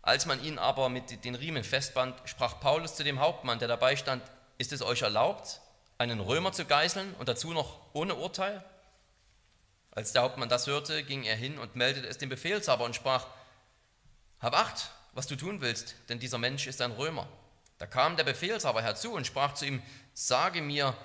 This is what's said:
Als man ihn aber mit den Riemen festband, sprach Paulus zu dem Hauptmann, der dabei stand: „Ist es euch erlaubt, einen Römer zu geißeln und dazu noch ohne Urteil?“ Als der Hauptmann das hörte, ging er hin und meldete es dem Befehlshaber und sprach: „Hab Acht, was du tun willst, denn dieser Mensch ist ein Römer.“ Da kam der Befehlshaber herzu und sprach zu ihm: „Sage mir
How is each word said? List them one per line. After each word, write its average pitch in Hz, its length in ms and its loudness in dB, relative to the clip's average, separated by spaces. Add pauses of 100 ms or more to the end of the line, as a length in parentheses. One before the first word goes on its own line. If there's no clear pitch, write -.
Als 139 240 4
man 135 180 0
ihn 151 140 -4
aber 131 320 4
mit 123 340 -6
den 123 120 -4
Riemen 139 280 -4
festband, 131 640 0
sprach - 320 -2
Paulus 156 360 2
zu 151 80 -4
dem 139 160 0
Hauptmann, 127 400 2
der 120 80 0
dabei 127 280 4
stand: 135 280 -2 (340)
„Ist - 160 -4
es 131 80 -6
euch - 220 2
erlaubt, 117 580 2 (380)
einen 120 200 -2
Römer 156 320 2
zu 170 140 -2
geißeln 175 480 2
und 127 160 -4
dazu 160 240 -2
noch - 260 -2 (140)
ohne 165 220 0
Urteil?“ 185 500 -4 (1300)
Als - 220 -4
der 123 100 6
Hauptmann 127 260 -2
das 123 160 2
hörte, 147 380 -2
ging 135 200 -6
er 110 120 2
hin 135 240 -6
und 117 160 -10
meldete 127 320 0
es 127 100 -8
dem 135 120 -6
Befehlshaber 135 560 0
und 117 100 -4
sprach: 131 320 0 (1120)
„Hab - 160 0
Acht, - 340 2 (240)
was - 140 -6
du 143 80 -6
tun 175 260 -6
willst, 117 340 -2 (120)
denn 120 120 -6
dieser 123 180 -4
Mensch 131 280 -2
ist 127 160 -6
ein 120 120 0
Römer.“ 143 340 -4 (500)
Da 85 80 -8
kam 151 300 4
der 160 80 2
Befehlshaber 156 580 0
herzu 113 300 -2
und 165 160 -2
sprach 139 260 2
zu - 120 -4
ihm: 135 180 -2 (300)
„Sage 170 480 2
mir 143 420 2